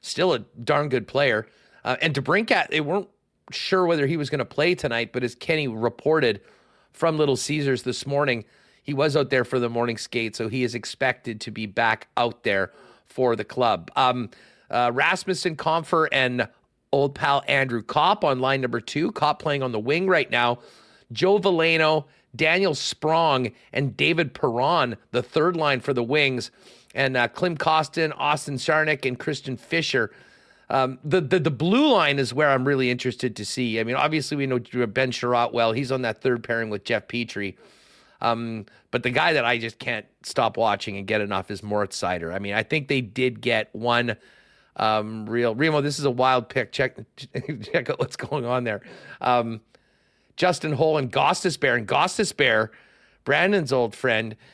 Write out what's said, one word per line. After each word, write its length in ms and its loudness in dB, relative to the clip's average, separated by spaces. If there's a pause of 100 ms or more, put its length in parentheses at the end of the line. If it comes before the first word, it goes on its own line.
Still 320 0
a 60 0
darn 500 -2
good 180 -2
player. 400 0 (380)
Uh, 160 -2
and 120 0
DeBrincat, 560 2
they 100 0
weren't 300 -2 (420)
sure 340 0
whether 220 2
he 80 0
was 140 -4
gonna 160 -2
play 280 0
tonight, 380 -2
but 100 -2
as 140 -4
Kenny 320 -2
reported 720 0 (540)
from 240 0
Little 180 2
Caesars 480 -2
this 240 -6
morning, 380 0 (380)
he 100 -6
was 240 2
out 120 0
there 140 2
for 160 -2
the 100 0
morning 280 -2
skate, 360 -6
so 140 -4
he 160 -2
is 120 -2
expected 680 -4
to 100 -12
be 140 -8
back 500 0
out 280 -2
there 280 0 (340)
for 300 0
the 80 -4
club. 540 -2
Um, 320 2 (420)
uh, 220 2
Rasmussen, 640 0
Compher, 560 0
and 340 2 (460)
old 220 2
pal 340 2
Andrew 320 0
Kopp 420 2
on 160 2
line 220 2
number 180 -2
two. 320 -4
Kopp 280 0
playing 220 -2
on 120 -2
the 60 0
wing 280 0
right 240 2
now. 280 2 (520)
Joe 260 4
Veleno, 680 4 (280)
Daniel 420 2
Sprong, 760 0 (220)
and 240 -2
David 360 2
Perron, 600 0 (160)
the 100 0
third 360 0
line 240 0
for 120 -2
the 100 0
Wings. 460 0 (460)
And, 220 0
uh, 100 2
Klim 300 -2
Kostin, 600 0
Austin 380 -2
Czarnik, 500 0
and 140 -4
Christian 380 -6
Fischer. 540 -2 (580)
Um, 340 0
the, 180 2
the, 180 2
the 120 0
blue 400 2
line 260 4
is 160 -2
where 160 2
I'm 160 2
really 240 2
interested 460 -2
to 100 -10
see. 340 -2
I 40 0
mean, 120 -2
obviously 420 0
we 100 -2
know 120 0
Ben 520 -2
Sherratt 400 0
well. 200 2
He's 200 -2
on 100 -2
that 200 -4
third 220 0
pairing 260 -4
with 140 -6
Jeff 240 -2
Petrie. 500 -6 (640)
Um, 440 -2 (240)
but 140 -2
the 80 0
guy 220 2
that 120 2
I 140 2
just 180 -8
can't 280 -8 (180)
stop 340 -2
watching 400 0
and 80 -8
get 160 0
enough 300 -4
is 100 -8
Moritz 400 -4
Seider. 320 -4
I 60 -6
mean, 140 -6
I 100 0
think 240 -2
they 140 0
did 400 -2
get 340 0
one, 400 0 (600)
um, 500 -2
real, 260 0
Remo, 280 2
this 180 -2
is 60 -2
a 60 2
wild 360 2
pick. 240 -4
Check, 260 -2 (360)
<laughs> 300 -8
check 260 -4
out 100 -4
what's 160 -4
going 300 -6
on 180 -2
there. 180 -4 (380)
Um, 420 0 (760)
Justin 340 0
Holl 260 2
and 140 -2
Gostisbehere. 640 2
And 100 -4
Gostisbehere, 800 2 (560)
Brandon's 480 2
old 200 2
friend, 420 -2 (180)